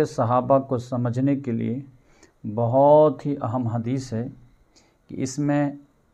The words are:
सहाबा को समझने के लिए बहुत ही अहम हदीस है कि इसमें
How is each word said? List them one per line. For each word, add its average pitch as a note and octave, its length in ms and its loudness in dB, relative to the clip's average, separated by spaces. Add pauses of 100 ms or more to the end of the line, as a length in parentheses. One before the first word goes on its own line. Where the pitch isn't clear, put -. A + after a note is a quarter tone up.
सहाबा B2 520 2
को C3 200 -4
समझने B2 580 -2
के C3 140 -6
लिए A2+ 300 -4 (720)
बहुत C#3+ 720 4
ही C#3+ 160 -2
अहम A#2 260 -4
हदीस A#2+ 440 -4
है A2+ 120 -4
कि - 960 -20
इसमें C#3+ 600 -2 (360)